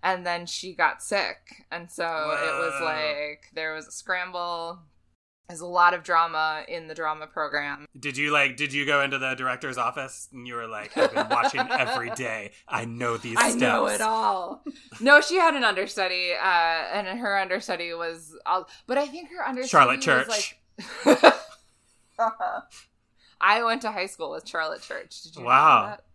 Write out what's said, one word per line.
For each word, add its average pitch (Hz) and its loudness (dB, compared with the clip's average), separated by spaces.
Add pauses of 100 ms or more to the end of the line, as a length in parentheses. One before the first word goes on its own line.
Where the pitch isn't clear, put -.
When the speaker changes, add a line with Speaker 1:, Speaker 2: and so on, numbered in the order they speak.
Speaker 1:
and 185 -2
then 175 -4
she 185 -12
got - -2
sick. - -6
And 170 -10
so 170 -6
it 156 -2
was 139 -2
Speaker 2:
Whoa. 135 -4
Speaker 1:
like, 151 -4
there 156 -6
was 156 -14
a - -20
scramble. 175 -6 (720)
There's 170 -14
a 175 -12
lot 175 6
of 175 -6
drama 160 2
in 165 -10
the 156 -12
drama 156 -6
program. 143 -6 (120)
Speaker 2:
Did 127 -6
you, 147 0
like, 139 2
did 143 -4
you 143 -2
go 143 4
into 139 -2
the 131 -2
director's 127 -4
office 127 -4
and 127 -16
you 123 -12
were 117 -8
like, 110 -10
"I've - 2
been 302 -2
watching 254 0 (100)
every 247 -2
Speaker 1:
<laughs> 117 -8
Speaker 2:
day. 110 -8 (160)
I 117 -4
know 117 -4
these 113 -6
Speaker 1:
I 233 4
know - 2
Speaker 2:
steps." 208 0
Speaker 1:
it 220 0
all. 214 -2 (380)
No, 285 8
she 311 -2
had 330 4
an 262 -2
understudy, 185 -2
uh, - -4
and 170 0
her 208 -2
understudy 180 -4
was 165 -8 (100)
all, 175 -2 (180)
but 254 -2
I 285 0
think 302 -16
her 349 -8
understudy 254 -6
Speaker 2:
Charlotte 131 6
Speaker 1:
was, 131 -6
Speaker 2:
Church. 131 0 (480)
Speaker 1:
like, 294 10 (840)
<laughs> - 0 (1200)
I 214 4
went 226 0
to 220 -4
high 190 -4
school 165 -10
with 156 -12
Charlotte 160 -6
Church. - -14
Did 160 -20
you 131 -14
Speaker 2:
Wow. 131 8
Speaker 1:
know 98 -2
that? - -16 (100)